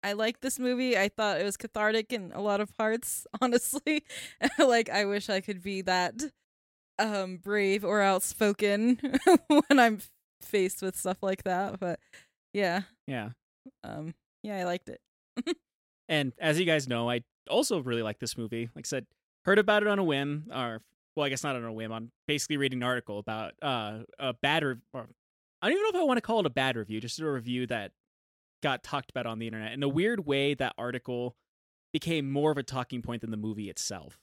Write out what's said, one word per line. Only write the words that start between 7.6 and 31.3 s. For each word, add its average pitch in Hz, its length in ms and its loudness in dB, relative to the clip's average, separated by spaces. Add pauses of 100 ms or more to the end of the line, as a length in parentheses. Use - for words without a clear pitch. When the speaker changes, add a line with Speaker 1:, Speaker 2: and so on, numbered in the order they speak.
Speaker 1:
or 208 160 2
outspoken 202 1000 4
<laughs> 277 460 6 (220)
when 285 100 8
I'm 226 220 6 (400)
faced 190 420 0
with 185 140 -4
stuff 185 260 -4
like 190 220 -2
that. 190 340 -2
But 175 220 -4 (520)
yeah. 190 300 0 (240)
Speaker 2:
Yeah. 117 240 -6 (540)
Speaker 1:
Um, 156 300 -8 (280)
yeah, 208 160 -6
I 180 60 -2
liked 180 240 -4
it. - 120 -14 (460)
<laughs> 349 100 -2 (520)
Speaker 2:
And 143 300 0
as 156 220 2
you 185 40 2
guys 156 220 2
know, 117 240 0
I 123 120 0 (280)
also 214 300 2
really 120 240 -2
like 107 160 -4
this - 180 -6
movie. 117 380 -6
Like - 100 -14
I - 20 -8
said, 131 180 -4 (380)
heard 196 140 6
about 208 240 4
it 208 60 2
on 202 100 2
a 190 60 2
whim, 147 400 0 (100)
or, 117 260 -4 (360)
well, 147 100 0
I 139 40 0
guess 131 120 -4
not 139 140 -2
on 117 80 -6
a 113 80 -6
whim, 110 180 -6
on 113 220 -8 (160)
basically 147 300 -2
reading 131 200 0
an 123 60 -4
article 120 340 -2
about, 107 420 -8
uh, 110 420 -4 (180)
a 131 120 -2
bad 147 300 0
re-, 135 140 -2 (180)
or, 117 140 -10 (520)
I 180 60 -2
don't 247 60 2
even 392 100 2
know 440 60 2
if 359 80 0
I 349 80 2
wanna 254 160 4
call 226 180 0
it 190 80 2
a 135 40 0
bad 131 260 0
review, 110 240 -6
just 120 180 -10
a 156 100 -4
review 123 380 -2
that 107 240 -6 (720)
got 135 220 -2
talked - 260 -6
about 123 160 -6
on 113 140 -6
the 113 80 -6
internet. 110 240 -8
In 135 100 -6
a 139 60 2
weird 185 380 0
way, 139 280 2
that 127 240 -4
article 123 560 -4 (580)